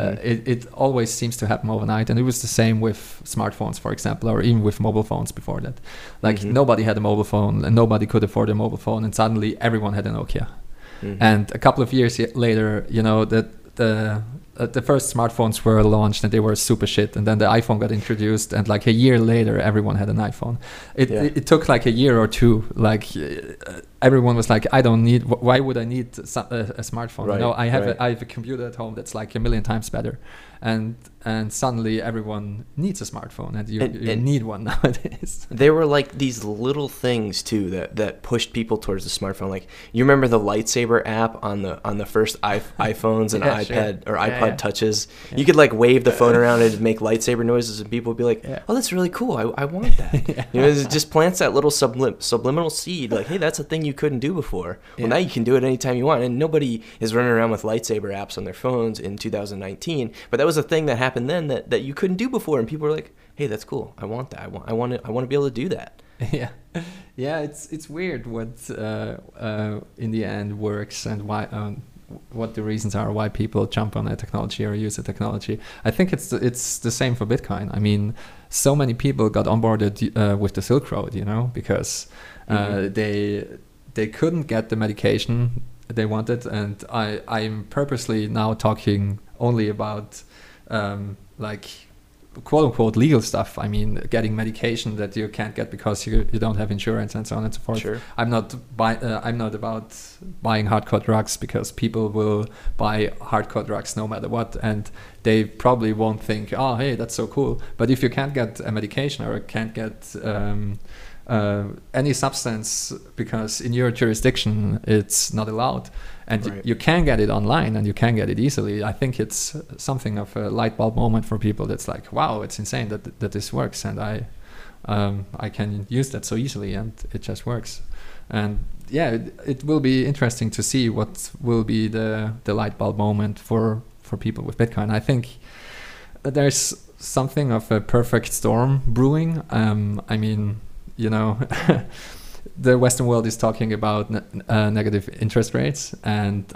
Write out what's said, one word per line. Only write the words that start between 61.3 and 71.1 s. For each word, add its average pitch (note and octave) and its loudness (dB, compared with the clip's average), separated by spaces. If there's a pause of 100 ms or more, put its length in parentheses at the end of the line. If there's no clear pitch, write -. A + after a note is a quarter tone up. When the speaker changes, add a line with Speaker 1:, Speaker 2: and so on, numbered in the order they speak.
Speaker 1:
that, B2 -4
that A2+ 2
you C3+ -8
couldn't F#3 0
do B3 -2
before, F3 0
and A2+ 0
people D3+ -4
were D#3 0
like, D#3 -10 (240)
"Hey, C#3+ -4
that's G#2+ -6
cool. - -8
I - -10
want A#2+ -8
that. - -14
I G2 -14
want, F#2+ -12
I A2+ -2
want A#2+ -2
to, - -6
I G#2+ -8
want B2+ -2
to - -12
be C3 -2
able C#3 2
to A2+ -6
do F#3 -4
that." - -10 (180)
Speaker 2:
<laughs> A#2 -4
Yeah, B2 -4 (640)
yeah. D3 -4
It's, D3 -10
it's D#3 -12
weird D3+ -8
what, A2+ -8 (160)
uh, G#2+ -6 (220)
uh, G#2+ -4 (180)
in A2+ -4
the A2 -2
end G#2 -6
works G#2 -6
and G#2+ -6